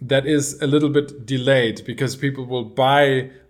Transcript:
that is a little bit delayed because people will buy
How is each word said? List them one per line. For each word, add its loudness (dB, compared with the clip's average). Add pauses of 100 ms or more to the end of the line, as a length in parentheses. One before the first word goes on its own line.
that 0
is 0
a 0
little 2
bit -2
delayed 0
because -6
people -6
will -4
buy 2 (200)